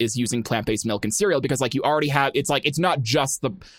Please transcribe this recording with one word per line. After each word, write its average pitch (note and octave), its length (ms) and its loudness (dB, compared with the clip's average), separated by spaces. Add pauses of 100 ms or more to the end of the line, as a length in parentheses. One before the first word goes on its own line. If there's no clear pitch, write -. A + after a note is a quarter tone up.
is A#2 160 0
using A#2 260 0
plant-based G#2+ 420 -2
milk G#2 200 -2
and G#2+ 100 -2
cereal F3+ 260 2
because, C3 200 0
like, B2+ 140 0
you C3+ 80 0
already D3+ 260 2
have, C#3 260 2
it's C#3 160 0
like, C#3 160 2
it's D3 120 -2
not E3 240 2
just C3 380 0
the, C3 100 -2 (280)